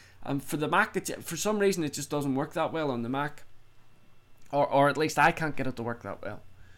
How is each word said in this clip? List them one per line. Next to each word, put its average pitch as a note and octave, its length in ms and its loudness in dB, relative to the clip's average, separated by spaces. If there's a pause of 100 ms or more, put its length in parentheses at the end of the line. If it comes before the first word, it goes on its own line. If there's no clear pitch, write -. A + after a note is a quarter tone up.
(240)
and C#3 200 -2
for D#3+ 140 -4
the D3+ 100 0
Mac, F#3+ 280 2
it, - 280 -6
for E3+ 120 -8
some G#3+ 220 0
reason, G3 260 2
it C#3+ 100 -4
just C#3+ 180 -8
doesn't C#3+ 240 0
work C#3 180 -2
that D#3 180 -2
well D3+ 200 -2
on A#2 100 -2
the A#2 80 -4
Mac, C#3+ 340 -4 (1080)
or, C#3+ 140 4
or C#3 240 6
at C#3 80 0
least D3+ 220 0
I D#3+ 120 8
can't D#3 240 -2
get C3+ 120 0
it B2+ 80 -2
to A#2 80 -8
work A#2 200 -6
that G2 200 -10
well. G2+ 180 -8 (360)